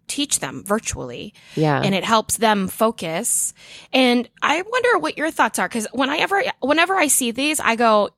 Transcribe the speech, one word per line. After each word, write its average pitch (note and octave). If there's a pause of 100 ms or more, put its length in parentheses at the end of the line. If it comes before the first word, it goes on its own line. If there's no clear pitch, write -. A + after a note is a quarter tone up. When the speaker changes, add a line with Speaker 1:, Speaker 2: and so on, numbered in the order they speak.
Speaker 1:
teach -
them C3
virtually. G3 (220)
Speaker 2:
Yeah. D3
Speaker 1:
And G3
it F3
helps A3
them G#3
focus. G#3 (400)
And B3 (120)
I D4
wonder A#4
what -
your D#4
thoughts B3
are, F#3
'cause A3
whenever, D#4 (160)
whenever E4
I F#4
see A#3+
these, D4
I A3+
go, A3